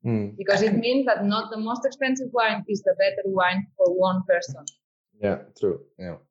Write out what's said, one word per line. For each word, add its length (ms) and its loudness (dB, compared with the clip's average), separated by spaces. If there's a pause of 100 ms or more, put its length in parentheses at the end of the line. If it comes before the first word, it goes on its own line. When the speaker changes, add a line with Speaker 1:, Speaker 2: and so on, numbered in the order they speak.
Speaker 1:
Mm. 320 -2
Speaker 2:
because 240 2
it 140 2
means 300 2
that 200 2
not 260 0
the 60 -10 (120)
most 160 -6
expensive 480 -2
wine 340 0
is 160 -2
the 160 2
better 240 0 (160)
wine 260 0 (120)
for 100 4 (100)
one 300 2
person. 360 0 (580)
Speaker 1:
Yeah, 160 0 (200)
true. 220 -2 (180)
Yeah. 200 -12 (140)